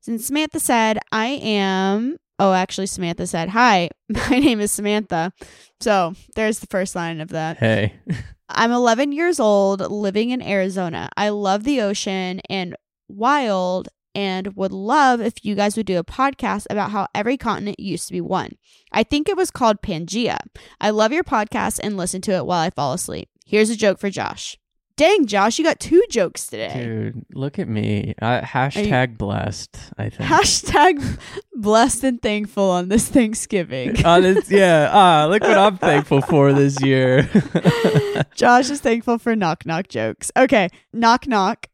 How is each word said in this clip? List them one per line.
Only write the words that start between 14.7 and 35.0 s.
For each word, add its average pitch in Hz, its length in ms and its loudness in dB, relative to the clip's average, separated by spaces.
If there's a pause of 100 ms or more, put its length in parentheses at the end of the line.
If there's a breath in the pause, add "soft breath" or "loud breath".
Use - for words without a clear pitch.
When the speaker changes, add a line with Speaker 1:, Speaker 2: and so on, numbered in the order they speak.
Speaker 1:
love 240 500 2
if 226 240 -6
you 208 100 -4
guys 202 220 -2
would 220 100 -4
do 185 120 -2
a 165 40 -6
podcast 247 680 -4
about 202 200 -4
how 202 240 -4
every 233 220 -2
continent 202 420 -6
used - 280 -8
to 190 60 -14
be 180 80 -6
one. 170 300 -4 (400 soft breath)
I 214 120 0
think 285 260 -2
it 392 80 -2
was 370 120 0
called 220 320 0
Pangea. 170 560 -6 (420 loud breath)
I 208 120 0
love 214 200 2
your 330 120 -2
podcast 214 580 -4
and 208 160 -6
listen 185 240 -6
to 214 120 -4
it 170 120 -4
while 175 160 -2
I 165 80 -2
fall 139 240 -4
asleep. - 360 -10 (160)
Here's 214 240 2
a 233 60 -2
joke 208 240 0
for 202 100 -4
Josh." - 480 -10 (380)
Dang, 339 300 4
Josh, 202 320 0
you 330 80 -2
got - 140 0
two 359 320 4
jokes - 340 -4
today. 107 260 -10 (140)
Speaker 2:
Dude, 110 480 -8
look 139 240 -8
at 190 100 -6
me. 107 540 -2
Uh, 117 200 -2
hashtag 131 760 -2
blessed, 101 580 -6 (220)
I 107 120 -6
think. - 200 -8
Speaker 1:
Hashtag 311 880 2 (380 loud breath)
blessed 226 480 2
and 254 180 0
thankful 208 480 0
on 180 200 0
this 214 200 2
Thanksgiving. 214 880 -2
Speaker 2:
<laughs> - 60 2
Uh, 175 160 8
this, 190 300 2
yeah, 175 400 6 (320)